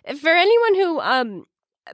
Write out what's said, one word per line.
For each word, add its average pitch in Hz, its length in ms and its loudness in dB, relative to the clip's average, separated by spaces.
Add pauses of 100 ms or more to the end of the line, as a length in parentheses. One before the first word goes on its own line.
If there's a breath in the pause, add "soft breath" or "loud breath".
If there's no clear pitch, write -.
(200)
For 294 100 -2
anyone 403 460 2
who, 359 260 -2
um, 226 440 -4 (480)